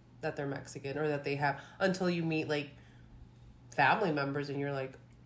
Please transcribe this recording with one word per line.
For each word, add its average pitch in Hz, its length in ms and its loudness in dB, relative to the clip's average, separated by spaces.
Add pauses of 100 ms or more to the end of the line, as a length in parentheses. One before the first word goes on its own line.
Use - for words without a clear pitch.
(220)
that 156 140 -2
they're 143 120 -4
Mexican 139 500 -6
or 151 100 2
that 143 160 0
they 143 120 0
have, 143 240 2 (200)
until 185 300 2
you 170 140 0
meet, 156 240 0
like, 147 220 0 (1080)
family 160 360 6
members 143 380 0
and 139 100 -4
you're 143 140 -2
like, 135 200 -4 (320)